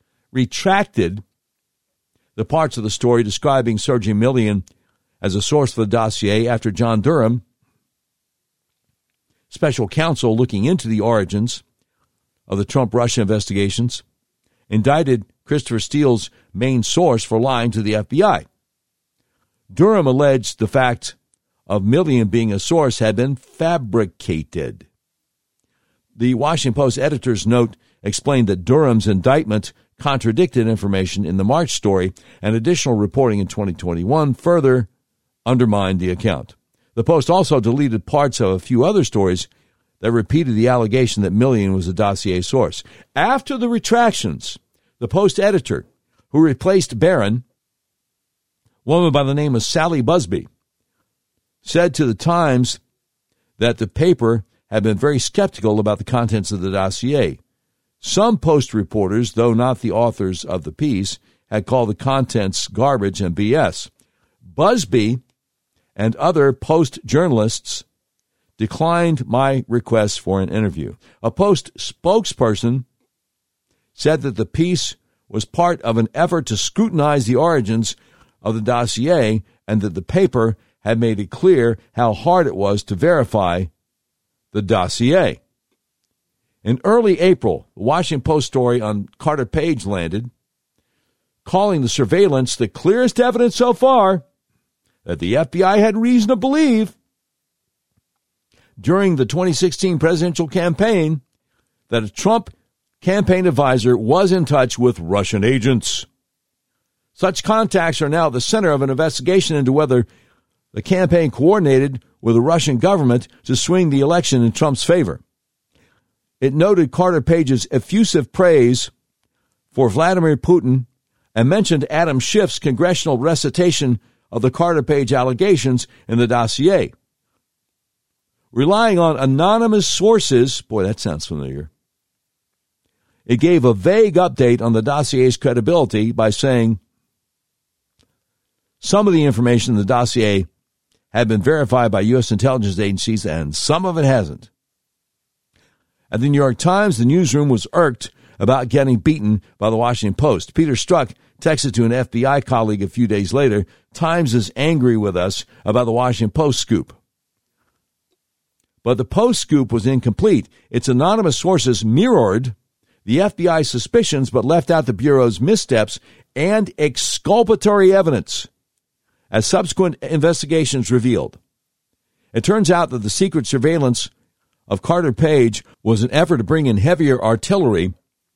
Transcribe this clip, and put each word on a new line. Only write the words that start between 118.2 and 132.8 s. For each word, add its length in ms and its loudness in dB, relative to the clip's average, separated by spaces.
praise 580 4
for 180 0
Vladimir 480 2
Putin 480 2
and 140 2
mentioned 400 0
Adam 300 0
Schiff's 380 0
congressional 600 0
recitation 800 0
of 100 -6
the 80 2
Carter 320 0
Page 320 0
allegations 760 0
in 100 -2
the 80 4
dossier. 680 0
Relying 460 2
on 200 2
anonymous 680 2
sources, 760 2
boy, 220 -4
that 160 -2
sounds 280 -6
familiar, 420 -10